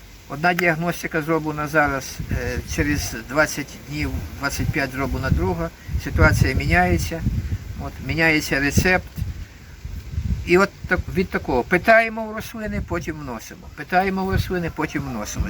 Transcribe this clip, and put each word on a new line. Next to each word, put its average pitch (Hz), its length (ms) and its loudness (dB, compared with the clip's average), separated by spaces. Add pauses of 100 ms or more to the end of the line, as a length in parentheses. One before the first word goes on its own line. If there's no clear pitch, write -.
(300)
Одна 156 240 2
діагностика 170 680 0
зроблена 151 460 -2
зараз, 143 500 2 (140)
е, 123 260 -2 (180)
через 147 400 0 (140)
двадцять 147 380 0 (220)
днів, 143 200 -4 (300)
двадцять - 300 -2
п'ять 135 220 -2
зроблена 131 380 -2
друга, 170 400 0 (340)
ситуація 147 520 4
міняється, 165 680 2 (600)
от, 139 120 -8 (140)
міняється 151 520 2
рецепт. 175 460 4 (1400)
І 170 120 6
от 196 120 6 (180)
так, 180 120 2 (160)
від 180 140 0
такого, 147 340 0
питаємо 226 640 4
в 220 80 -10
рослини, 208 520 -6
потім 170 320 -4
вносимо, 127 420 -10 (140)
питаємо 185 500 2
в 190 60 0
рослини, 180 440 0
потім 156 280 -2
вносимо. 117 460 -4